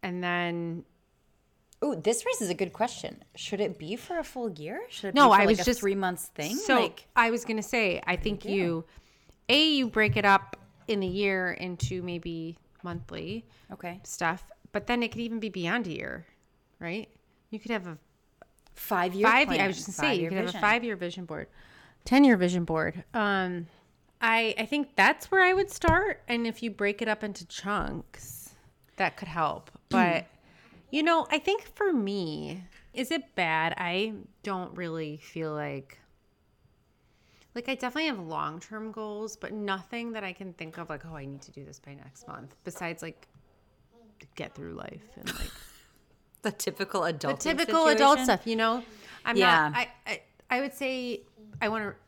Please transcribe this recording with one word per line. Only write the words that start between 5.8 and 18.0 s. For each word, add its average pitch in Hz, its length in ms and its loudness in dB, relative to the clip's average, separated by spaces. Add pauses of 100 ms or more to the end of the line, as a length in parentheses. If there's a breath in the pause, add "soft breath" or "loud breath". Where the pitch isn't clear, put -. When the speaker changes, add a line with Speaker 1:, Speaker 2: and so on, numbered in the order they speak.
Speaker 2:
three 202 140 0
months 190 320 -2
thing? 160 300 -6
Speaker 1:
So, 381 220 2
Speaker 2:
Like, - 280 -2 (100)
Speaker 1:
I 233 140 4
was 233 160 -2
gonna 220 160 -2
say, 208 440 0
I 180 100 0
think 202 260 -4
Speaker 2:
Thank 196 120 -4
you. 190 80 2
Speaker 1:
you, 165 220 -2 (640 soft breath)
A, 302 220 6
you 262 180 2
break 214 300 2
it 208 80 2
up 196 300 6 (320)
in 208 120 0
the 190 60 0
year 185 460 0
into 180 500 -6
maybe 165 560 -8 (240)
monthly 175 640 -10 (260 soft breath)
Speaker 2:
Okay. 185 300 -12
Speaker 1:
stuff, 175 420 -2 (280)
but 208 160 -4
then 240 140 2
it 233 80 -2
could 233 120 -8
even 226 180 -4
be 220 80 -4
beyond 185 380 -2
a 165 60 -6
year, - 340 -8 (540)
right? 185 280 -8 (400)
You 220 100 -10
could 220 120 -10
have 202 160 -4
a 160 100 -10 (800)